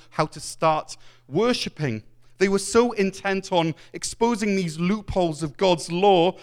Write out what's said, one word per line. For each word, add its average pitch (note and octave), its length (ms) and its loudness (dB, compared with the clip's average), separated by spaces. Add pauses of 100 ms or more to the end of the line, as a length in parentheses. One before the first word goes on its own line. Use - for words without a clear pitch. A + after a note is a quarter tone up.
how D#3 160 -2
to - 160 -12
start - 560 -2 (320)
worshiping. D#3 720 -2 (360)
They G3 100 4
were G3 100 2
so A#3 320 2
intent G3 640 -4
on E3 200 2 (200)
exposing G#3 640 0
these E3 200 -4
loopholes F3+ 680 -2
of D3 120 -8
God's F3+ 380 2
law F3+ 500 4